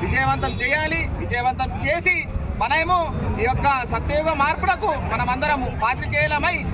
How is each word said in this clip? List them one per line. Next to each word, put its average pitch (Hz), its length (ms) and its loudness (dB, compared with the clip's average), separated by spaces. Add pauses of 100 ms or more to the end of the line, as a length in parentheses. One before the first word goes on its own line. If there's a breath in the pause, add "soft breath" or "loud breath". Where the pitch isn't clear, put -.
విజయవంతం 262 600 0
చేయాలి. 311 380 0 (200)
విజయవంతం 247 500 0 (140)
చేసి 339 320 2 (440)
మనము 320 360 2 (440)
ఈ - 60 0
యొక్క 262 200 2 (240)
సత్యయుగ 311 380 0 (120)
మార్పులకు 359 500 2 (200)
మనమందరం 254 500 0 (220)
పాత్రికేయులమై 294 720 0 (180)